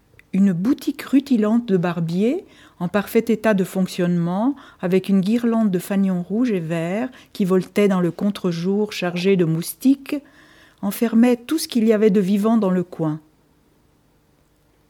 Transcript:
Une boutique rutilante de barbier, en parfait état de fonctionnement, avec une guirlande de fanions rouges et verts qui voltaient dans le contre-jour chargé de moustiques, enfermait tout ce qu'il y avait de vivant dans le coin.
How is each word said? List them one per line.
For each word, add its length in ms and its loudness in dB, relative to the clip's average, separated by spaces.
Une 220 2
boutique 480 -4
rutilante 640 0
de 100 0
barbier, 680 -2
en 80 -4
parfait 420 0
état 260 0
de 80 0
fonctionnement, 920 -2
avec 300 0
une 120 4
guirlande 500 0
de 80 0
fanions 420 -2
rouges 300 -2
et 80 0
verts 500 -4
qui 120 -2
voltaient 420 2
dans 120 2
le 120 0
contre-jour 840 -4
chargé 420 0
de 100 2
moustiques, 720 -2
enfermait 520 2
tout 220 -4
ce 100 -6
qu'il 200 0
y 60 4
avait 180 4
de 80 2
vivant 380 2
dans 120 2
le 140 2
coin. 360 -4